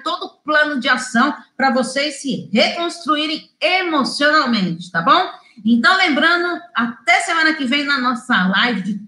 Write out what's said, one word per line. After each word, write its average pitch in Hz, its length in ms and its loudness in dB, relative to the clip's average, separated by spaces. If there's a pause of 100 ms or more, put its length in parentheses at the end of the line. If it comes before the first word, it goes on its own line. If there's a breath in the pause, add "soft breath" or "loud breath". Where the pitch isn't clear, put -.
todo 339 220 -6
o - 200 -14
plano 302 360 0
de 262 80 -2
ação 254 460 0 (220 loud breath)
pra 269 140 0
vocês 277 500 -2
se 240 320 -6
reconstruírem 320 1000 -2 (100)
emocionalmente, 294 1300 0
tá 165 120 -4
bom? 339 280 4 (340 loud breath)
Então, 240 320 4
lembrando, 339 640 2 (140)
até 240 460 0
semana 320 340 0
que 294 100 -6
vem 285 200 0
na 277 140 0
nossa 240 480 0
live 196 360 0
de 190 260 -4